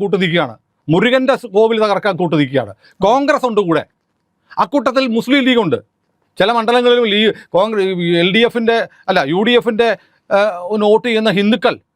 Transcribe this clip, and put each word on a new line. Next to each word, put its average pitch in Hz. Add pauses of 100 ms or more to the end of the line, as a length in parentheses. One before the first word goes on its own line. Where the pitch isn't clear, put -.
കൂട്ടു 196
നിൽക്കുകയാണ്, 156 (380)
മുരുകൻ്റെ 247
സ്-, 233
കോവിൽ 220
തകർക്കാൻ 202
കൂട്ടു 170
നിൽക്കുകയാണ്. 127 (320)
കോൺഗ്രസ് 277
ഉണ്ട് 208
കൂടെ, 151 (800)
അക്കൂട്ടത്തിൽ 262 (120)
മുസ്ലിം 269
ലീഗ് 240
ഉണ്ട്. 131 (600)
ചില 196
മണ്ഡലങ്ങളിലും 240
ലീ-, 214 (240)
കോൺഗ്ര-, 196 (360)
എൽ 185
ഡി 226
എഫിൻ്റെ 226 (300)
അല്ല, 185 (140)
യു 185
ഡി 247
എഫിൻ്റെ, 226 (500)
ഏഹ്, 208 (220)
ഒന്ന് 214
വോട്ട് 220
ചെയ്യുന്ന 220
ഹിന്ദുക്കൾ 208 (200)